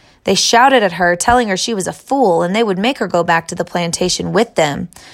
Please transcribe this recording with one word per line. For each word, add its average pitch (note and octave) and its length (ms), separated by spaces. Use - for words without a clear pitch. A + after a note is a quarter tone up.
They G3 100
shouted A#3+ 480
at F3+ 120
her, F3 220
telling A#3+ 320
her F#3+ 100
she A#3 160
was F#3 120
a F3 60
fool G3+ 480
and F3 160
they A#3 60
would G3 160
make B3 180
her A3 100
go F3 160
back E3 260
to - 60
the F3 100
plantation E3+ 680
with G#3 220
them. D#3+ 340